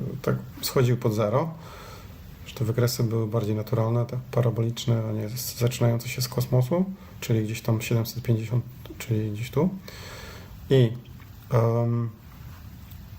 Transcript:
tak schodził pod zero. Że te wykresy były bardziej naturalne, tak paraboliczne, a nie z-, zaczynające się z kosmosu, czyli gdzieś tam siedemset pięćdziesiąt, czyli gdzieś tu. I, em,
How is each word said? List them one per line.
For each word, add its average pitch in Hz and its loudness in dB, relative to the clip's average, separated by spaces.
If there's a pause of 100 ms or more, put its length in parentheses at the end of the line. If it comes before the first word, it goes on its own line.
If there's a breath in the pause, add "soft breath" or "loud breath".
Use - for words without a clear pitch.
(220)
tak 131 2 (260)
schodził 123 4
pod 113 0
zero. 113 2 (960 loud breath)
Że - -14
te 123 -2
wykresy 117 2
były 113 2
bardziej 107 0
naturalne, 113 2
tak 127 -4
paraboliczne, 117 2
a 110 -2
nie 107 -2
z-, 123 -6
zaczynające 120 2
się 131 -4
z 127 -2
kosmosu, 127 2 (360 loud breath)
czyli 110 2
gdzieś 107 -4
tam 110 2
siedemset 113 0
pięćdziesiąt, 117 2 (340)
czyli 107 0
gdzieś 110 -6
tu. 165 4 (1000 loud breath)
I, 123 8 (580)
em, 117 4 (1080 loud breath)